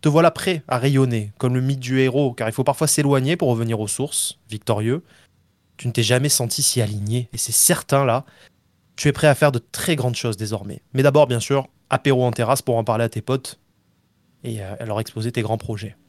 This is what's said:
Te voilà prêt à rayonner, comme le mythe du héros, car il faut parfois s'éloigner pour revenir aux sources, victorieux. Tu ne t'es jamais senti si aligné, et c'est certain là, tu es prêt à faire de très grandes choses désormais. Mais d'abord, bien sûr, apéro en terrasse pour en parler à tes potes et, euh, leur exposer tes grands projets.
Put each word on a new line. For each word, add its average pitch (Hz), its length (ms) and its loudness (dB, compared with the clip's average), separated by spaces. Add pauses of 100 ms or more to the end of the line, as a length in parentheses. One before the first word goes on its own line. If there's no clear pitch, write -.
Te - 80 2
voilà 160 220 6
prêt 170 360 -4
à 127 120 -2
rayonner, 123 600 2
comme 123 160 0
le 127 60 0
mythe 135 200 -2
du 127 200 0
héros, 131 320 2
car 113 160 -4
il 113 40 -4
faut 135 120 -2
parfois 143 240 0
s'éloigner 139 480 2
pour 151 140 0
revenir 113 300 0
aux 107 80 -4
sources, - 500 -6 (100)
victorieux. 110 560 -2 (720)
Tu - 100 -8
ne 120 60 -2
t'es 120 100 0
jamais 127 280 2
senti 120 320 -2
si 120 200 0
aligné, 107 500 -2
et 117 60 -10
c'est - 140 -6
certain - 520 2
là, 127 200 0 (720)
tu - 120 0
es 143 40 2
prêt 156 160 4
à 143 60 6
faire 143 180 2
de 123 80 -2
très - 360 -4
grandes 120 200 -2
choses 113 200 -4
désormais. 101 460 -8 (100)
Mais 131 100 2
d'abord, 143 240 6
bien 123 140 0
sûr, 139 280 -2 (220)
apéro 131 340 2
en 120 80 2
terrasse 120 300 0
pour 120 140 0
en 113 80 0
parler 113 200 2
à 113 40 -2
tes 113 140 -8
potes - 360 -4 (840)
et, 110 180 -8
euh, 95 120 -10 (100)
leur 107 160 -4
exposer 110 320 -6
tes 123 100 -2
grands 107 160 -2
projets. 107 380 -10 (120)